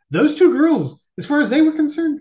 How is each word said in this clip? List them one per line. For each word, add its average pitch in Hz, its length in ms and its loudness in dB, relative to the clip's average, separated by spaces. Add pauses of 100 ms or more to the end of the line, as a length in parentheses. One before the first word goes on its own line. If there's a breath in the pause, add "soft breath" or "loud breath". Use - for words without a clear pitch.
(100)
those 269 260 0
two 339 160 4
girls, 262 500 -2 (160)
as 175 80 -12
far 294 140 0
as 214 100 -2
they 294 120 2
were 311 100 2
concerned, 311 480 -4